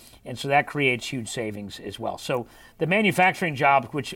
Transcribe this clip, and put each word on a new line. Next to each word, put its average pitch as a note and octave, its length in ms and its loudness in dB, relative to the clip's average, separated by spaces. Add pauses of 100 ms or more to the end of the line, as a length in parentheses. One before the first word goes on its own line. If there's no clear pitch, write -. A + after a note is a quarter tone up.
(260)
And B2 120 -10
so C#3 100 -6
that C#3 180 4
creates C3 400 0
huge A#2+ 220 -8
savings G#2 520 -8
as - 180 -12
well. - 200 -6
So B2 280 -4 (300)
the D#3+ 100 0
manufacturing F3+ 720 2
jobs, C#3 360 4
which, C#3+ 240 -6